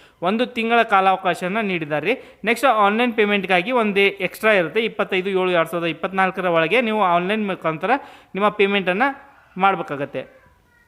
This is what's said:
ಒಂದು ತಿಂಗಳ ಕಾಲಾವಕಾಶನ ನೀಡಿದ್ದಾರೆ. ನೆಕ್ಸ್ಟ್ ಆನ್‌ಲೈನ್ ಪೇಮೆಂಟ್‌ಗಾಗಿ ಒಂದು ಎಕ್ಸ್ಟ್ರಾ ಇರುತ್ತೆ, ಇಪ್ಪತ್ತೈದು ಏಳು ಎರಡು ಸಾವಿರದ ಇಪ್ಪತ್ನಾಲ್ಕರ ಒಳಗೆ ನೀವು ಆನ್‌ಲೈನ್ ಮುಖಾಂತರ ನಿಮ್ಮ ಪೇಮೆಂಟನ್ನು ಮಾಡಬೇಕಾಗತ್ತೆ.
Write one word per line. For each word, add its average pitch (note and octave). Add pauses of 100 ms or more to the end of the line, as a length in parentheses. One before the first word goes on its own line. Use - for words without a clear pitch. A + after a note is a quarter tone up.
(220)
ಒಂದು A3
ತಿಂಗಳ A#3
ಕಾಲಾವಕಾಶನ F#3+
ನೀಡಿದ್ದಾರೆ. E3+ (220)
ನೆಕ್ಸ್ಟ್ A#3
ಆನ್‌ಲೈನ್ A3
ಪೇಮೆಂಟ್‌ಗಾಗಿ G3+
ಒಂದು G#3+
ಎಕ್ಸ್ಟ್ರಾ G3
ಇರುತ್ತೆ, F#3
ಇಪ್ಪತ್ತೈದು G3
ಏಳು F#3
ಎರಡು E3
ಸಾವಿರದ E3+
ಇಪ್ಪತ್ನಾಲ್ಕರ F#3
ಒಳಗೆ E3+
ನೀವು G#3+
ಆನ್‌ಲೈನ್ F#3
ಮುಖಾಂತರ F3+ (440)
ನಿಮ್ಮ G3+
ಪೇಮೆಂಟನ್ನು G3+ (220)
ಮಾಡಬೇಕಾಗತ್ತೆ. D3+ (480)